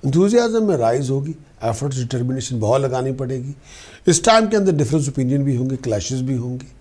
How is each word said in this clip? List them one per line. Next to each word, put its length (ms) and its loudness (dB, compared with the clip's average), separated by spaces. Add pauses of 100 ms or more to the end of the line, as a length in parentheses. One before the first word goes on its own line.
एंथुसियाज्म 580 4
में 120 2
राइज 340 2
होगी, 240 -2 (300)
एफर्ट्स, 340 -2
डिटर्मिनेशन 600 -2
बहुत 220 2
लगानी 300 -2
पड़ेगी। 420 -6 (540)
इस 160 2
टाइम 240 4
के 80 0
अंदर 160 2
डिफरेंस 360 0
ओपिनियन 360 -2
भी 120 0
होंगे, 200 -2
क्लैशेस 440 -4
भी 160 -2
होंगे। 300 -8 (140)